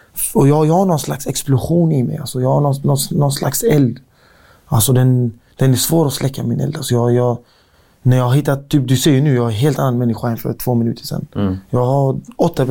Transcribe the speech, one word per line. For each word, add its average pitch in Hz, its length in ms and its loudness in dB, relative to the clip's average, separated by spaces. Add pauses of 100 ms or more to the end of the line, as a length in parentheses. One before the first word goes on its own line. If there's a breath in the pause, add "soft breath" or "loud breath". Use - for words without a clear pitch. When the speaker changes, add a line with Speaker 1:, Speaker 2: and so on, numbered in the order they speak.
(340 soft breath)
Speaker 1:
Och 139 140 4
jag, 151 180 4
jag 160 80 2
har 196 120 2
någon 170 120 0
slags 143 280 -8
explosion 156 680 0
i 139 100 0
mig, - 160 -4
alltså - 220 -8
jag 127 80 0
har 143 120 2
någon, 143 220 2
någon, 139 160 2 (120)
någon 147 220 0
slags - 300 -4
eld. 139 360 2 (680 soft breath)
Alltså 127 260 0
den, 127 400 2 (240 soft breath)
den 131 160 2
är 127 40 4
svår 160 300 0
att 135 80 -2
släcka, 135 280 -6
min 120 180 -2
eld. 143 160 -4
Alltså 135 180 -4
jag, 120 180 2
jag, 120 260 0 (640 soft breath)
när 127 140 4
jag 127 80 2
har 123 100 2
hittat, 143 340 -2
typ 135 200 0
du 131 80 2
ser 160 140 2
ju 135 100 4
nu, 147 140 2
jag 120 100 0
är 120 40 -2
en 113 60 -4
helt 135 240 0
annan 131 200 0
människa 120 320 -2
än 117 60 -4
för 123 160 -6
två 123 220 -4
minuter 117 320 -2
sedan. - 200 -8 (100)
Speaker 2:
Mm. 98 200 -2 (140)
Speaker 1:
Jag 123 140 0
har 135 360 0 (160)
åtta - 160 0
Speaker 2:
Du - 40 -8
går 135 80 0
upp 123 60 -2